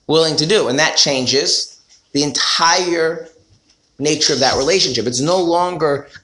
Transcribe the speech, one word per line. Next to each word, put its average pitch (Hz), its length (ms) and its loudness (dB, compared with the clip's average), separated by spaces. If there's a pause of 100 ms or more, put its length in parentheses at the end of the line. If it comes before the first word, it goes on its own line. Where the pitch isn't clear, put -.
willing 156 300 0
to 151 100 0
do, 175 220 2
and 131 100 0
that 156 180 0
changes 135 840 -2 (320)
the 143 100 0
entire 165 1080 0 (680)
nature 151 340 0
of 127 80 -2
that 127 160 2
relationship. 135 500 0
It's 123 140 -2
no 180 220 2
longer 170 640 0 (160)